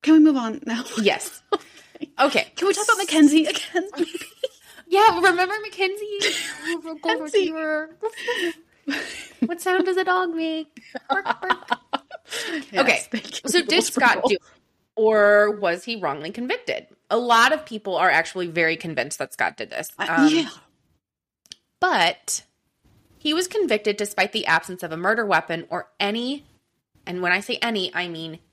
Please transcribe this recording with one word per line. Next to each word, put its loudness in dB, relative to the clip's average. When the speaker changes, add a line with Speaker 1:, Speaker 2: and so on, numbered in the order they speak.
Speaker 1:
Can 6
we 10
move 8
on -4
now? -4
<laughs> -6
Speaker 2:
Yes. 0
Speaker 1:
Okay. -14
Speaker 2:
Okay. 0
Speaker 1:
Can -2
we 2
talk -2
about 2
Mackenzie 6
again, -4
<laughs> -14
maybe? -2
Speaker 2:
Yeah, 6
remember 4
Mackenzie? -4
Speaker 1:
<laughs> -6
Speaker 2:
We'll -10
go -4
over -2
Speaker 1:
Mackenzie. 2
Speaker 2:
here. -4
What -6
sound 0
does 0
a 0
dog 0
make? -4
Bark, -2
bark. -4
Speaker 1:
<laughs> -10
Yes, -16
Speaker 2:
Okay. 2
Speaker 1:
thank -8
you, -4
Speaker 2:
So 4
did -4
Speaker 1:
little 2
Speaker 2:
Scott 2
Speaker 1:
squirrel. 0
Speaker 2:
do, 2
or 6
was -2
he -6
wrongly -6
convicted? -6
A 2
lot 4
of -4
people -8
are 4
actually 0
very 0
convinced -6
that -8
Scott -2
did -10
this. -8
Speaker 1:
Uh, -4
Speaker 2:
Um, 4
Speaker 1:
yeah. 0
Speaker 2:
But 0
he -2
was -2
convicted 0
despite -2
the -4
absence -2
of -8
a -8
murder 0
weapon 0
or -8
any, -4
and -6
when 2
I 0
say -6
any, -2
I -4
mean -12